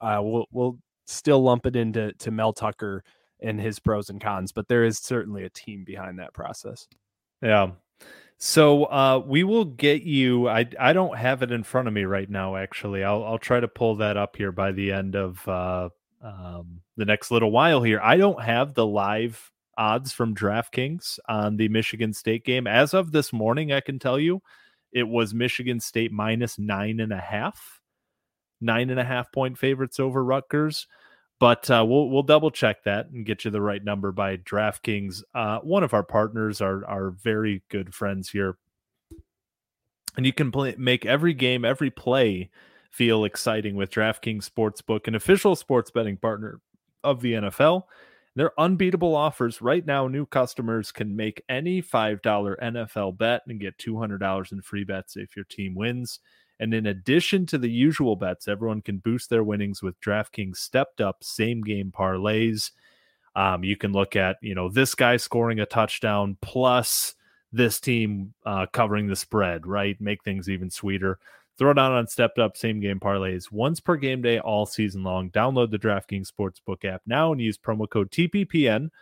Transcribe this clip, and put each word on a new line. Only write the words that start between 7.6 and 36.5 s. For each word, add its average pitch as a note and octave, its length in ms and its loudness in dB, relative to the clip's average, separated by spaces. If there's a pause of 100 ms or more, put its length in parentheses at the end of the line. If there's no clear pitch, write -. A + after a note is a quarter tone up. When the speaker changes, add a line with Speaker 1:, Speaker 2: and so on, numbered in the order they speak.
Speaker 2:
So, D3 460 6
uh, C3+ 420 4
we C#3+ 180 4
will G#3+ 220 2
get C#3+ 380 2
you, B2+ 440 2
I, A2+ 180 2 (140)
I B2+ 140 6
don't E3+ 240 0
have B2+ 240 0
it A#2+ 100 -2
in A#2 100 -2
front B2+ 260 -2
of G#2+ 60 -2
me G2+ 100 0
right G2 260 -2
now, F#2+ 260 -4
actually. G2 480 -6
I'll, G#2 180 0
I'll A2+ 160 -4
try B2 220 0
to A#2 80 0
pull A2+ 280 0
that G#2 200 0
up G2+ 200 -2
here G2 140 -4
by F#2+ 220 -2
the G2 200 -2
end F#2+ 220 -4
of, F#2+ 320 -4
uh, F2+ 440 -4 (320)
um, F2 580 -14 (160)
the A2 80 -2
next G#2+ 260 0
little A2+ 200 4
while C3+ 320 6
here. G#2+ 200 4
I A#2 140 8
don't F#3+ 260 4
have A#2+ 300 0
the A#2 140 4
live G#2+ 640 -2 (260)
odds A2+ 360 0
from A2+ 220 0
DraftKings A#2 840 -2 (100)
on G#2+ 300 0
the A2 100 4
Michigan A2 460 0
State A2+ 320 -2
game. B2+ 200 0
As B2+ 280 6
of F3+ 180 2
this D3+ 180 2
morning, B2 420 0
I C#3 80 2
can C3+ 180 -6
tell C3 200 0
you F3 220 0 (500)
it B2 160 0
was A2+ 280 0
Michigan B2 460 -2
State A2+ 320 -2
minus A2+ 460 -2
nine G#2 420 -2
and G#2+ 120 -4
a F#2+ 80 -4
half, G#2+ 600 -8 (800)
nine A#2 300 0
and B2+ 100 0
a B2 40 -2
half B2 280 -4
point C3 260 -2
favorites C3 400 -2
over C3 260 0
Rutgers. D3 600 -2 (540)
But, A#2+ 280 6
uh, A#2 180 6
we'll, C3 220 4
we'll C3+ 140 2
double D3+ 300 6
check - 320 0
that G#2 260 -2
and A#2 160 -12
get G#2+ 180 -4
you A2+ 60 -2
the G#2 100 -2
right G2+ 220 -2
number G2+ 300 -4
by G2 240 -2
DraftKings, G2+ 840 -4 (120)
uh, A2 240 -2
one F3+ 240 0
of D3 100 0
our G#2 120 2
partners, A2 560 0